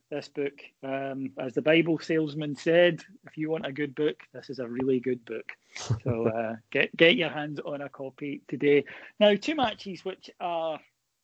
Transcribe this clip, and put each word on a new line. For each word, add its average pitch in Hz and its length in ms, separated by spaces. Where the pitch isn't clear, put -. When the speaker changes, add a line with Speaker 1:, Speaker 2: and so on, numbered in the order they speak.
Speaker 1:
this 143 180
book. 143 340
Um, 135 540
as 131 160
the 135 80
Bible 160 360
salesman 151 560
said, 170 480
if - 100
you 156 140
want 160 160
a 139 60
good 139 240
book, 151 260
this 123 160
is 127 120
a 120 80
really 131 320
good 123 240
book. - 280
So, 117 220
Speaker 2:
<laughs> 113 100
Speaker 1:
uh, 113 180
get, - 260
get 170 200
your 165 140
hands 147 280
on 143 220
a 139 80
copy 139 580
today. 143 380
Now, 208 160
two 285 220
matches 208 480
which - 340
are 165 400